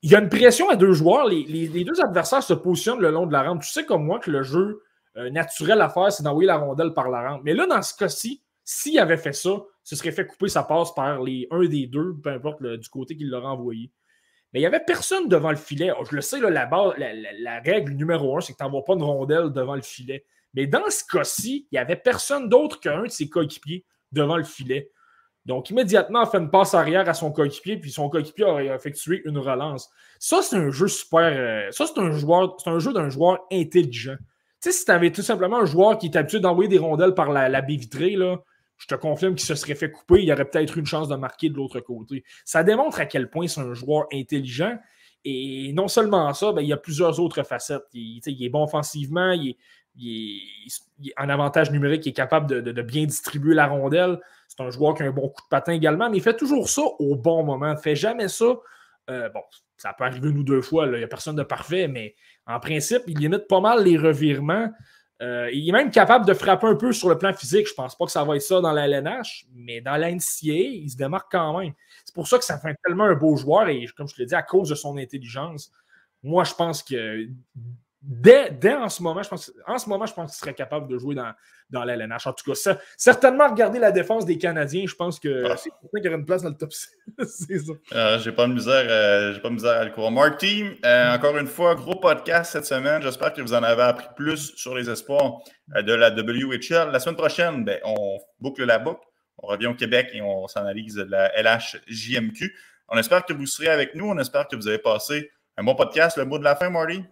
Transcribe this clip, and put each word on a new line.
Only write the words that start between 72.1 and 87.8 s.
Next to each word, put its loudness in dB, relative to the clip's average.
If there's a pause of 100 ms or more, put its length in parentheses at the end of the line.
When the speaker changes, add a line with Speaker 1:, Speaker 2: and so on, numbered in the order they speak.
Speaker 1:
pour -8
ça 4
que 0
ça -6
fait -8 (100)
tellement 0
un 6
beau 4
joueur 2
et, -4 (120)
comme -12
je -18
te -10
l'ai -4
dit, -2
à 0
cause 0
de -2
son -10
intelligence, -12 (520)
moi, 2
je -6
pense -2
que -6 (720)
dès, 6
dès 0
en -4
ce -10
moment, -4
je -12
pense, -12 (140)
en -6
ce -10
moment, -4
je -10
pense -12
qu'il -16
serait -10
capable -8
de -6
jouer -6
dans, -8 (360)
dans -6
la -4
L -6
N -8
H. -8
En -6
tout -10
cas, -2
cer-, 0 (180)
certainement 6
regarder 2
la 6
défense 0
des 0
Canadiens, -2
je -10
pense -6
que -2
Speaker 2:
Ah. 0
Speaker 1:
c'est -12
certain -12
qu'il -12
y 0
aurait -4
une -8
place -2
dans -6
le -8
top -10
six. -14 (160)
<laughs> -8
C'est -8
ça. -8 (200)